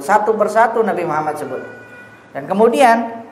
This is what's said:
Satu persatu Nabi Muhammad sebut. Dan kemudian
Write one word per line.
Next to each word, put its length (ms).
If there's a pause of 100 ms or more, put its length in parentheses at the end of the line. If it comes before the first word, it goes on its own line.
Satu 320
persatu 480
Nabi 240
Muhammad 320
sebut. 200 (760)
Dan 80
kemudian 880